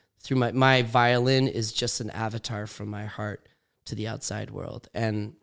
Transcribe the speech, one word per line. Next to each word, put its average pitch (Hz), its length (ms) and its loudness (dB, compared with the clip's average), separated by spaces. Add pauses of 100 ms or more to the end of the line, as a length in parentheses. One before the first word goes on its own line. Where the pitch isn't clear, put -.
(240)
through 131 140 0
my, 120 160 2
my 131 280 6
violin 123 680 4
is 107 240 -2
just - 300 -2
an 107 80 -4
avatar 110 560 -6
from 104 240 -10
my 104 160 -8
heart 104 420 -8 (380)
to - 80 -8
the 107 140 -4
outside 107 420 -6
world. - 460 -10
And 107 460 -2